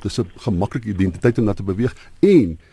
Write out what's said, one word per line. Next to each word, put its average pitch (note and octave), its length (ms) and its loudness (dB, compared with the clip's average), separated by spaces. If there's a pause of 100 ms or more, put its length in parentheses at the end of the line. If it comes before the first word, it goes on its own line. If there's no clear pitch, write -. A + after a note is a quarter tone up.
dis - 160 -6
'n F#2+ 180 -6
gemaklike G#2+ 520 -4
identiteit G2 500 0
om A#2 60 0
na G2+ 80 0
te - 100 -8
beweeg. G2 320 -4 (260)
En C#3 380 4 (140)